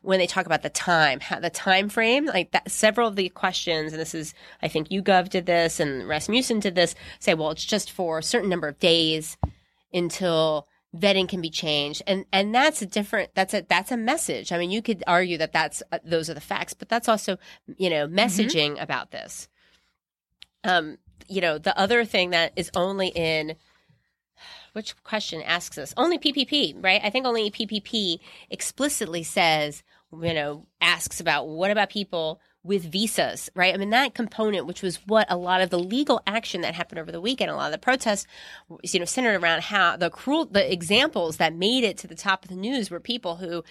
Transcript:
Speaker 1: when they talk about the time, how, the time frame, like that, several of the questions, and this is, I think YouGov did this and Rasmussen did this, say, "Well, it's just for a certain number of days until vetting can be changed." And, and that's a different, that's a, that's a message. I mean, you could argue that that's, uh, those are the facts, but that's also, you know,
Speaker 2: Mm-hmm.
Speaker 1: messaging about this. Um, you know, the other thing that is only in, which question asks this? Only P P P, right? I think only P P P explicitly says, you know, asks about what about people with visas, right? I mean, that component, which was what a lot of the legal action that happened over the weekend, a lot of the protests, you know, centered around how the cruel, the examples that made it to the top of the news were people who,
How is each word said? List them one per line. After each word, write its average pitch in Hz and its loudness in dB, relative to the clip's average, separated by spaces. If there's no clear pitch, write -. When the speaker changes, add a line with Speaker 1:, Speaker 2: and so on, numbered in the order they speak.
Speaker 1:
when 190 2
they 175 4
talk 175 0
about 160 2
the 147 -4
time, 156 4
how, - -4
the 165 -4
time 196 2
frame, 233 2
like 190 0
that, - 0
several 220 4
of 202 -4
the 190 0
questions, 160 -2
and 156 -6
this 160 -6
is, 156 -8
I 160 0
think 156 -2
YouGov 190 4
did 185 -2
this 170 2
and 135 -2
Rasmussen 214 0
did 196 -2
this, 175 2
say, - 2
"Well, 156 0
it's - -8
just - -2
for 160 -2
a - -4
certain 202 0
number 165 0
of 143 -8
days 160 2
until 165 2
vetting 190 4
can 185 -4
be 160 -4
changed." 147 -2
And, 190 0
and 202 2
that's 302 4
a 208 -4
different, 208 -2
that's 190 0
a, 208 0
that's 180 2
a 240 0
message. 220 -2
I 170 0
mean, 175 -2
you 214 0
could 214 -4
argue 175 2
that 156 -2
that's, 156 0
uh, 170 -2
those 165 -2
are 156 -10
the 151 -12
facts, - -6
but - -16
that's 233 0
also, 208 0
you 185 2
know, 147 2
Speaker 2:
Mm-hmm. 170 0
Speaker 1:
messaging 180 2
about 147 -6
this. - -14
Um, 170 0
you 190 -4
know, 156 0
the 180 0
other 220 4
thing 180 0
that 165 2
is 175 -4
only 185 0
in, 160 -2
which 214 -12
question 208 -6
asks 170 -2
this? - -10
Only 330 2
P 294 0
P 269 0
P, 285 0
right? 190 2
I 214 -2
think 262 0
only 226 0
P 220 -6
P 208 -4
P 190 -2
explicitly 175 -4
says, 156 2
you 165 -2
know, 147 -4
asks 175 2
about 151 0
what 175 0
about 202 2
people 165 -4
with 180 0
visas, 170 -2
right? 180 4
I 196 -4
mean, 202 -4
that 254 2
component, 208 -2
which 175 -10
was 180 -4
what 214 4
a 180 0
lot 180 0
of 180 0
the 180 0
legal 226 0
action 202 -2
that 170 -4
happened 170 -8
over 160 -12
the 170 -10
weekend, 202 -2
a 147 -6
lot 139 -2
of 151 -4
the 156 -4
protests, 240 0
you - 0
know, 175 -2
centered 220 2
around 165 4
how 190 2
the 170 0
cruel, 302 -2
the 196 2
examples 185 0
that 160 2
made 214 0
it 202 -2
to - -16
the 165 -20
top 190 -2
of - -18
the 180 -12
news 220 -4
were 170 -8
people 226 -6
who, 170 -8